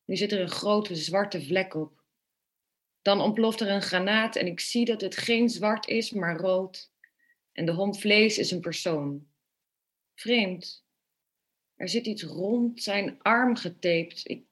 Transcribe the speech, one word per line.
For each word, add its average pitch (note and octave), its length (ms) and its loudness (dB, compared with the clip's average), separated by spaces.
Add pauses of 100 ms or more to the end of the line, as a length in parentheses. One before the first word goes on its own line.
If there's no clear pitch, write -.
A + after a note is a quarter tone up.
Nu F#3 120 -4
zit G#3 140 0
er G3 100 0
een F3 80 -2
grote G#3 460 0
zwarte E3+ 460 -2
vlek F#3 320 -2
op. D#3 300 -8 (1000)
Dan G3+ 200 4
ontploft A3 400 2
er G3+ 80 0
een G3 120 0
granaat G#3+ 540 0
en - 120 0
ik F3 120 -6
zie A#3 260 0
dat A3+ 160 0
het F#3+ 160 -6
geen A#3 320 2
zwart G#3+ 380 -2
is, A3+ 240 -2
maar E3+ 260 -2
rood. F#3 540 -2 (600)
En - 140 -4
de E3 60 0
homp G3+ 240 0
vlees G#3+ 420 4
is - 140 0
een F3+ 100 -2
persoon. D3 680 -4 (880)
Vreemd. G3 680 -2 (920)
Er F3+ 140 -8
zit A#3 160 0
iets G#3 180 -6
rond A#3 600 -2
zijn G3+ 380 -2
arm A#3 340 4
getaped. E3+ 680 -2
Ik - 280 -8